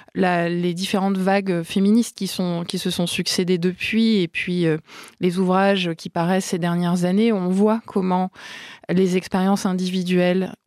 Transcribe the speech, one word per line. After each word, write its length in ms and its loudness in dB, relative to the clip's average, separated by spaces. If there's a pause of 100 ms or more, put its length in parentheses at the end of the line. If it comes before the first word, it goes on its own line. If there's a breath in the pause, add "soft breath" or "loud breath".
(160 loud breath)
la, 320 2
les 260 -2
différentes 440 -2
vagues 460 0
féministes 520 2
qui 120 -6
sont, 360 -4
qui 140 -6
se 100 -4
sont 200 -2
succédées 500 0
depuis, 600 0
et 100 0
puis, 360 -4
euh, 140 2 (400 loud breath)
les 220 0
ouvrages 580 2
qui 100 -12
paraissent 360 0
ces 140 -4
dernières 460 0
années, 280 2
on 160 0
voit 360 2
comment 460 0 (580 loud breath)
les 280 2
expériences 500 0
individuelles 880 0 (120)